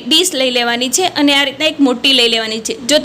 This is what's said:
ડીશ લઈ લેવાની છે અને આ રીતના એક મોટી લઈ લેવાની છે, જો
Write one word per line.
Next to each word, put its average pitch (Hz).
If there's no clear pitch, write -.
ડીશ 320
લઈ 262
લેવાની 240
છે 370
અને 285
આ 285
રીતના 302
એક 311
મોટી 247
લઈ 233
લેવાની 220
છે, -
જો 302